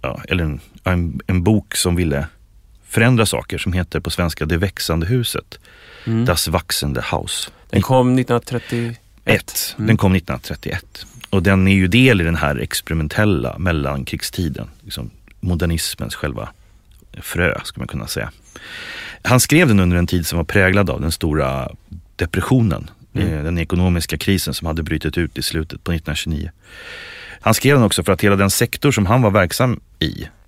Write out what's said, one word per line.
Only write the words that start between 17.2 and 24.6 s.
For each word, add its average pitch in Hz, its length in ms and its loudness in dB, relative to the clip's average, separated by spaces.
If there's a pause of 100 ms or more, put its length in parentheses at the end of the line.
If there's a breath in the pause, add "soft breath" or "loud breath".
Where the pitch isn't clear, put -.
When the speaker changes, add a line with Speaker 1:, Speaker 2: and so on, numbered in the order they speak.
Speaker 1:
frö, - 340 -2 (100)
skulle - 160 -12
man - 80 -8
kunna - 180 -8
säga. - 240 -6 (920 loud breath)
Han 127 180 4
skrev 160 280 6
den 104 120 6
under 90 160 4
en 87 100 2
tid 87 200 0
som 85 100 -4
var 82 80 0
präglad 95 460 2
av - 100 -4
den 78 120 -2
stora 67 560 -2 (480)
depressionen, - 720 0 (240)
Speaker 2:
Mm. 101 200 0
Speaker 1:
eh, 73 100 -4
den 85 140 -2
ekonomiska 87 600 0
krisen 85 360 0
som - 120 -8